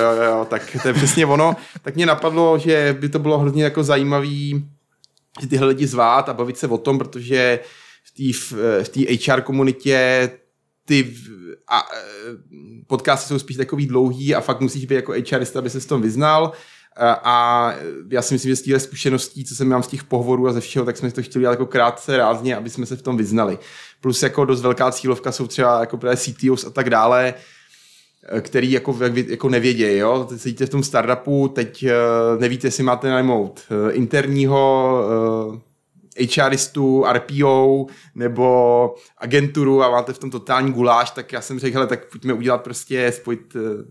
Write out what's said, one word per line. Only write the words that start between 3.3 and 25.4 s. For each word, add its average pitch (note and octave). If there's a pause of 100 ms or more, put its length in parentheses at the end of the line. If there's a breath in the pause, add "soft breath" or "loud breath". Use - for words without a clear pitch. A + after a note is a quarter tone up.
hrozně C#3+
jako D3
zajímavý, C#3+ (760)
že C3+
tyhle C3+
lidi C3+
zvát A#2+
a C3+
bavit A#2+
se D#3+
o A#2
tom, C#3
protože B2 (440 loud breath)
v -
té, C3
v, - (320)
v -
té C3+ (320)
H -
R C3
komunitě C3 (540)
ty C#3+
v-, A#2 (380)
a, -
eh, G#2 (260)
podcasty C3+
jsou C#3+
spíš C3+
takový C#3
dlouhý B2+
a -
fakt B2+
musíš C3
být C3+
jako B2+
H A#2
R B2
ista, B2
aby B2
ses B2+
v -
tom C3
vyznal. D3+ (440 loud breath)
Eh, A#2+
a A#2+ (360)
já B2
si C#3
myslím, B2+
že C3
z -
téhle C3+
zkušeností, C3+
co B2+
jsem C3+
mám B2+
z -
těch -
pohovorů B2
a B2
ze A#2
všeho, B2
tak A#2+
jsme B2+
to B2+
chtěli B2
dělat B2
jako B2
krátce, B2
rázně, A#2
aby A2+
jsme A#2+
se B2+
v A#2+
tom B2
vyznali. G#2+ (420 loud breath)
Plus B2+
jako C#3
dost B2+
velká B2+
cílovka B2+
jsou B2+